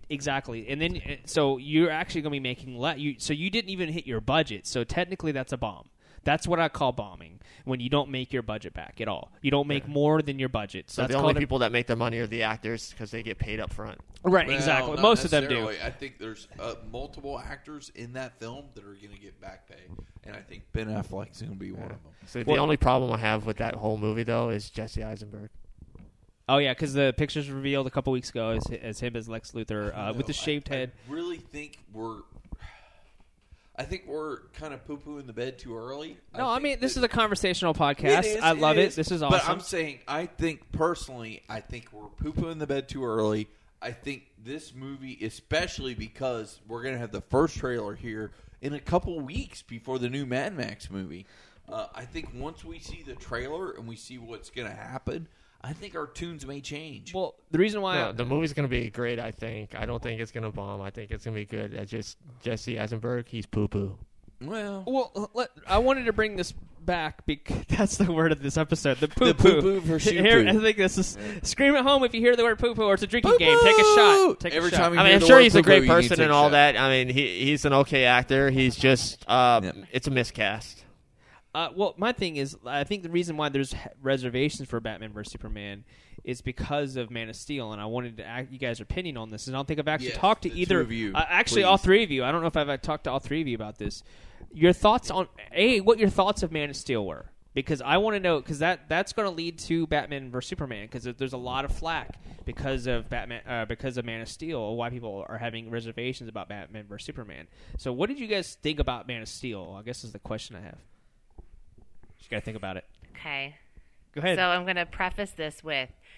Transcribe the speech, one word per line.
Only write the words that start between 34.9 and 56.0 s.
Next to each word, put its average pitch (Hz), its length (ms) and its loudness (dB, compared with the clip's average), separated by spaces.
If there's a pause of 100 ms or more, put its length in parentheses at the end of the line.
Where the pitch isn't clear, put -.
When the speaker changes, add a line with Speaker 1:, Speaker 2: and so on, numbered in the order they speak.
Speaker 3:
the 117 60 -16
bed 127 260 -8
too 117 180 -12
early. 139 400 -12 (160)
I - 60 -16
Speaker 1:
No, 254 100 -2
I 233 60 0
Speaker 3:
think 269 80 -6
Speaker 1:
mean, 285 160 -2
this 262 160 -2
Speaker 3:
that 254 60 -2
Speaker 1:
is - 20 0
a 233 40 4
conversational 190 680 0
Speaker 3:
It - 40 -6
Speaker 1:
podcast. 143 480 2
Speaker 3:
is, - 160 -2
Speaker 1:
I 165 100 6
Speaker 3:
it 156 60 2
Speaker 1:
love 156 200 4
it. 185 100 6
Speaker 3:
is. - 80 -4
Speaker 1:
This 156 160 -2
is 170 100 -2
Speaker 3:
But 143 120 4
Speaker 1:
awesome. 165 180 2
Speaker 3:
I'm 185 80 -2
saying, 160 480 -6
I 156 180 -4
think 160 460 -6
personally, 135 760 -4
I 110 140 -10
think - 320 -16
we're 107 140 -18
poo-pooing 165 520 -6
the 151 80 -6
bed 139 220 -4
too 135 160 -6
early. 107 420 0 (320)
I 120 120 -10
think 135 320 -12 (200)
this 143 300 -14
movie, 131 480 -16
especially 139 720 -4
because 110 760 -8
we're 117 140 -10
gonna 131 160 -6
have 117 140 -8
the 98 100 -8
first 156 360 0
trailer 117 380 -6
here 110 360 -10 (300)
in 143 120 -6
a 147 60 -8
couple 175 400 -2
weeks - 420 -10
before 127 380 -8
the 123 100 -2
new 139 160 -6
Mad 135 320 -6
Max 104 320 -10
movie. 95 380 -12 (420)
Uh, 110 240 -8
I 120 120 -16
think 160 280 -14
once 151 320 -12
we 165 140 -16
see - 260 -16
the 131 80 -14
trailer 131 580 -10
and 113 160 -14
we 113 80 -14
see 127 220 -18
what's 117 320 -16
gonna 110 240 -10
happen, 123 540 -10 (340)
I 139 120 -10
think 180 220 -14
our 151 120 -8